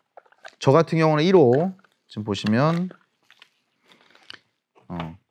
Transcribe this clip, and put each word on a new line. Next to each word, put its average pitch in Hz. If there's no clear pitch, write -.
저 -
같은 160
경우는 156
일 190
호, 151
지금 107
보시면, 135
어, 82